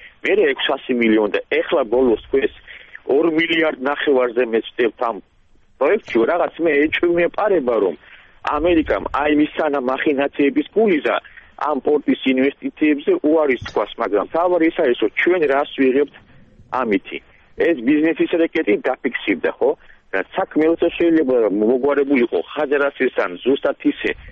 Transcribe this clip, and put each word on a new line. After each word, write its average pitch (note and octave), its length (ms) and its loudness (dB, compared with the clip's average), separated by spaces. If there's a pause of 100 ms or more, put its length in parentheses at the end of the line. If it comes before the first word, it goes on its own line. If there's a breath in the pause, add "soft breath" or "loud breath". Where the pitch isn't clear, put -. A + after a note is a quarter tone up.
(180 loud breath)
მერე F#3+ 260 0
ექვსასი C3+ 480 -2
მილიონი A2 400 2
და G2+ 160 -2
ეხლა D3+ 360 0
ბოლოს A#2 380 2
თქვენს - 320 -2 (500 loud breath)
ორ D3+ 240 2
მილიარდ D#3+ 520 -2
ნახევარზე B2+ 640 0
მე A2+ 160 0
ვწევთ - 400 -4
ამ A#2 160 -2 (640)
პროექტში, E3 380 0
რაღაც D#3+ 380 0
მე D#3+ 220 0
ეჭვმეპარება, E3+ 960 0
რომ F#2+ 180 0 (500 loud breath)
ამერიკამ D3 640 0
აი D3 260 -2
მისანა D3 460 0
მახინაციების C#3 880 0
გულიზა E3 480 0 (380 loud breath)
ამ C#3 240 -4
პორტის C#3+ 440 0
ინვესტიციებზე C#3 960 0
უარის D3+ 440 2
თქვას, - 300 -4
მაგრამ G2+ 340 -2
თავარი F3 400 0
ის E3 100 -2
არის, C3+ 240 2
რომ G#2+ 100 0
ჩვენ F3+ 320 0
რას C#3+ 300 0
ვიღებთ C3+ 420 0 (540 soft breath)
ამითი. G#2 500 -4 (400 soft breath)
ეს D#3+ 200 2
ბიზნესის D#3 540 0
რეკეტი E3 460 0
დაფიქსირდა, G#2 760 -4
ხო? B2 180 0 (340 soft breath)
და F#2+ 200 -6
საქმე E3+ 420 -2
როცა E3+ 220 2
შეიძლება C#3 600 2
მოგვარებულიყო B2+ 920 2
ხაზარასისთან C#3 920 -2
ზუსტად C3+ 460 -2
ისე, C#3+ 300 -2 (220 loud breath)